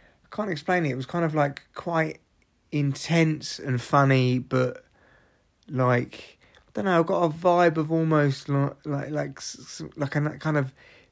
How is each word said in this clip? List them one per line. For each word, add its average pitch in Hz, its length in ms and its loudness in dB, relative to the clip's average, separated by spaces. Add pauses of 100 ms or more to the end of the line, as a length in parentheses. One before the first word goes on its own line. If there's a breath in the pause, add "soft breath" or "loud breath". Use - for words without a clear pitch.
(240 soft breath)
I - 120 -20
can't 208 160 -4
explain 175 340 0
it. 139 40 0
It 123 60 -4
was 131 80 -6
kind 170 200 -2
of, 156 100 -2
like, 143 280 0 (120)
quite 160 460 -4 (500)
intense 147 880 0
and 123 240 -4
funny, 131 560 4
but, 127 460 -2 (840 soft breath)
like, 127 680 -2 (300 soft breath)
I - 60 -20
don't 208 100 -4
know, 180 160 4
I - 20 4
got 175 220 0
a 165 40 2
vibe 170 480 4
of 156 140 -2
almost 156 580 2
like, 143 360 0
like, 143 260 -6
like, 143 280 -6
s-, - 440 -14
s-, 160 140 -12
like 143 180 -4
a 151 40 0
n-, 147 200 -2
kind 151 180 -2
of 135 160 0 (400 soft breath)